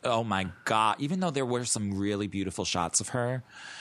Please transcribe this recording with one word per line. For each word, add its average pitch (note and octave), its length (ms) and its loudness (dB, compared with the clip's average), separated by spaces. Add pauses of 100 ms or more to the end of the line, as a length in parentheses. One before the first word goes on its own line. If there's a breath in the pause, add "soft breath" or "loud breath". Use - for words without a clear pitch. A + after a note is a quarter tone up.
oh A#2 220 2
my F#2+ 220 0 (180)
God, A2 340 4
even F3 220 -2
though F3 100 2
there C3+ 140 0
were B2 180 0
some G#2 340 -2
really G2+ 300 0
beautiful F#2+ 380 -4
shots E2+ 340 0
of - 160 -4
her, B2 260 -2 (400 loud breath)